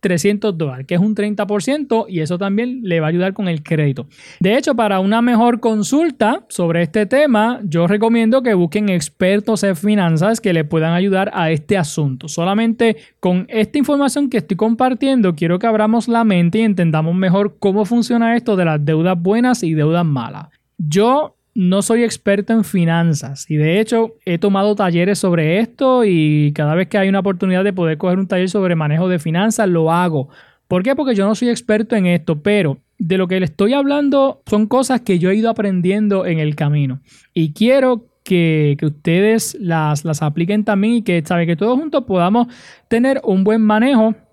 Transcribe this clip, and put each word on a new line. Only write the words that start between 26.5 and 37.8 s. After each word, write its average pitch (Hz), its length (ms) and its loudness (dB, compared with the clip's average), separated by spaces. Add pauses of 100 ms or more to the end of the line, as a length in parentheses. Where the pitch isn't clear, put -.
cada 151 220 -2
vez 180 140 0
que 214 100 -2
hay 196 100 2
una 196 120 2
oportunidad 185 420 -2
de 202 100 0
poder 165 240 -2
coger 180 220 -2
un 190 80 -2
taller 185 240 -2
sobre 185 240 0
manejo 160 340 0
de 180 100 0
finanzas, 196 500 0
lo 165 240 2
hago. 165 360 0 (380)
¿Por 180 160 0
qué? 262 140 0
Porque 269 180 -2
yo 196 120 0
no 214 80 0
soy 240 160 -2
experto 220 440 -2
en 196 120 0
esto, 165 360 0
pero 190 360 0 (200)
de 190 200 -2
lo 185 100 0
que 185 100 -2
le 185 80 0
estoy 202 280 0
hablando 277 720 0
son 214 200 2
cosas 254 360 0
que 185 160 0
yo 180 120 2
he 196 60 2
ido 220 140 0
aprendiendo 196 760 0
en 170 120 -2
el 151 180 -2
camino 147 440 0 (320)
y 160 200 0
quiero 254 540 2 (180)